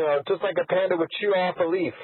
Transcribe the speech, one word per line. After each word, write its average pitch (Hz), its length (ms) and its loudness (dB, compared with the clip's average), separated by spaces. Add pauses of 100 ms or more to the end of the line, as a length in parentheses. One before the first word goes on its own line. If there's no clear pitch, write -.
know, 143 260 2
just 190 140 -2
like 190 200 -2
a 165 40 -10
panda 185 300 2
would 165 120 0 (120)
chew 208 80 -2
off 180 300 2
a 175 60 2
leaf. 170 400 -2